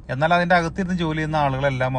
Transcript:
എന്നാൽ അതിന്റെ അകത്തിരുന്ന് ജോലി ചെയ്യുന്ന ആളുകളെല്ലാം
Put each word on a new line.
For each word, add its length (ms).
എന്നാൽ 240
അതിന്റെ 220
അകത്തിരുന്ന് 420
ജോലി 180
ചെയ്യുന്ന 260
ആളുകളെല്ലാം 540